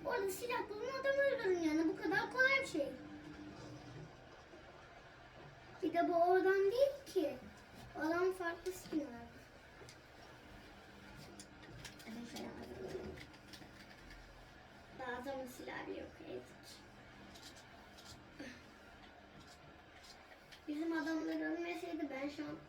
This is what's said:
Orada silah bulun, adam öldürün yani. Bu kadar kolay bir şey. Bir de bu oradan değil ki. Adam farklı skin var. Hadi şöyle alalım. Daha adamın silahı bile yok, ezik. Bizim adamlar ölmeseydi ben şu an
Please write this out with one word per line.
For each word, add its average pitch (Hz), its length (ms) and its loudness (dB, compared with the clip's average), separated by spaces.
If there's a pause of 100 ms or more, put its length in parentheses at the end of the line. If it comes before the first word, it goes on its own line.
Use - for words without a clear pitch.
(120)
Orada 392 200 2
silah 480 380 0
bulun, 440 180 -2 (140)
adam 554 140 6
öldürün 453 440 6
yani. 320 280 6
Bu 381 80 6
kadar 440 360 4
kolay 523 300 8
bir 539 60 0
şey. 508 220 2 (3000)
Bir 320 100 2
de 339 160 6
bu 349 40 4
oradan 370 580 8
değil 539 420 4
ki. 302 240 4 (640)
Adam 339 340 4
farklı 349 380 -2
skin - 280 -2
var. 233 280 -6 (2750)
Hadi 240 320 -10
şöyle - 120 -8
alalım. - 640 -6 (1800)
Daha 247 220 -2
adamın 262 260 -4
silahı - 400 -8
bile - 120 -4
yok, - 100 -8 (200)
ezik. - 120 -6 (4000)
Bizim 311 240 2
adamlar 311 600 2
ölmeseydi 339 580 -2
ben 277 200 -2
şu 294 140 -4
an 302 140 -4 (120)